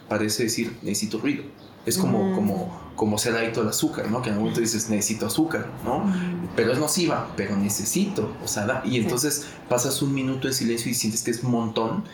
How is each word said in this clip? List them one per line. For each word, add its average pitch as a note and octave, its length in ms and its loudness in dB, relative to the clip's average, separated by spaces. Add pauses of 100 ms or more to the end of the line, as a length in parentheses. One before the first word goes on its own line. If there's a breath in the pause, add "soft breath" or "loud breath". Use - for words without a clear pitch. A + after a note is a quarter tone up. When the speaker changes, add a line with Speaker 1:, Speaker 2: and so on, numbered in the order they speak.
Speaker 1:
parece G#2+ 340 2
decir, A2+ 380 -2
"Necesito G#3 380 -2
ruido". C#3 240 0 (420)
Es A#2 120 0
como, G3 300 4
Speaker 2:
Ujú. F#3+ 80 2
Speaker 1:
como, - 460 0 (140)
como G#2+ 220 2
ser A2+ 180 2
adicto A2+ 260 0
al G#2+ 80 2
azúcar, A2 420 0
¿no? B2+ 100 0
Que A#2+ 80 -2
en G#2 60 0
algún A2 140 2
momento A#2 120 0
dices, G#2+ 280 0
"Necesito G#2+ 360 0
azúcar", A2+ 420 0 (160)
¿no? A#2+ 220 0
Speaker 3:
Ujú. G3 60 4 (440 loud breath)
Speaker 1:
Pero A2+ 180 4
es C3 60 2
nociva, - 560 0
pero G2+ 220 -2
necesito, G#2+ 760 0 (120)
o - 40 -6
sea, G#2 200 -2
da, B2+ 180 0
y A2 60 0
Speaker 3:
Sí. B2 80 2
Speaker 1:
entonces B2 480 0 (200 loud breath)
pasas B2+ 360 2
un C#3 100 2
minuto C3 340 0
en C3 60 0
silencio A#2 380 0
y - 20 0
sientes A2+ 300 0
que B2 80 0
es A#2 120 -2
un B2+ 80 2
montón A#2 520 0 (100 loud breath)